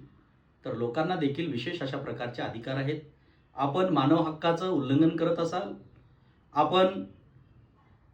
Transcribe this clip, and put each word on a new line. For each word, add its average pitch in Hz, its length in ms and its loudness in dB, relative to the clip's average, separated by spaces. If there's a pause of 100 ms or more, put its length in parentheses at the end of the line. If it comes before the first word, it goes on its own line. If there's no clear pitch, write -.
(640)
तर - 100 -8
लोकांना 160 420 -2
देखील 156 360 -2
विशेष 175 300 -6
अशा 139 160 -6
प्रकारचे 123 440 -8
अधिकार 135 340 -8
आहेत. 139 240 -2 (560)
आपण 143 360 2
मानव 156 300 6
हक्काचं 170 480 -2
उल्लंघन 143 460 4
करत 165 240 0
असाल, 180 320 -4 (840)
आपण 185 500 4 (1080)